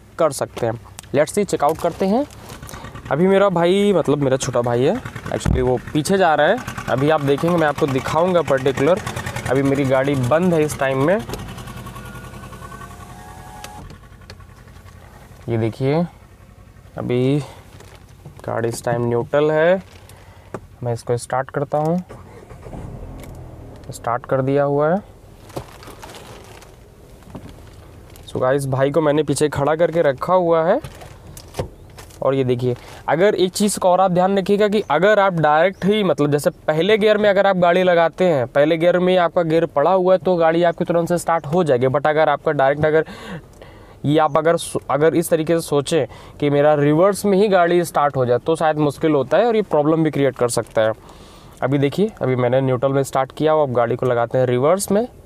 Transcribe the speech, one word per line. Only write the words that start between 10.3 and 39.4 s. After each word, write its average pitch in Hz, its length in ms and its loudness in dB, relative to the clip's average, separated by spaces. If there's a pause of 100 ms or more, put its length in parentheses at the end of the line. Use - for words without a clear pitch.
है 156 100 2
इस 147 160 -4
time 135 180 -2
में। 170 220 0 (4000)
ये 113 80 -2
देखिए, 131 480 -2 (920)
अभी 123 420 0 (1080)
गाड़ी 113 240 -4
इस - 140 -8
time 120 240 -2
neutral 143 440 0
है। 170 320 2 (1000)
मैं 120 100 -4
इसको 120 240 -4
start 131 320 -6
करता 143 280 -4
हूँ, 165 260 -2 (1900)
start 120 340 -6
कर 135 160 -2
दिया 139 220 0
हुआ 143 260 0
है। 196 120 -2 (3250)
So - 80 -6
गाइस, 135 300 0
भाई 135 240 0
को 160 100 0
मैंने 151 220 2
पीछे 147 260 0
खड़ा 143 260 0
करके 165 260 2
रखा 147 320 0
हुआ 165 300 2
है। 214 340 0 (1200)
और 135 140 0
ये 135 80 2
देखिए, 123 320 0 (340)
अगर 170 260 2
एक 185 160 0
चीज़ 208 280 -2
का 190 100 2
और 180 120 4
आप 190 100 2
ध्यान 185 260 2
रखिएगा 202 300 2
कि 202 240 0
अगर 202 280 4
आप 196 140 2
direct 165 520 2
ही, 208 180 2
मतलब 147 280 0
जैसे 147 180 0
पहले 180 480 0
gear 208 200 4
में 208 120 2
अगर 196 180 4
आप 190 100 2
गाड़ी 175 260 4
लगाते 170 420 2
हैं, 135 220 2
पहले 151 300 2
gear 175 220 2
में 180 180 2
आपका 175 240 2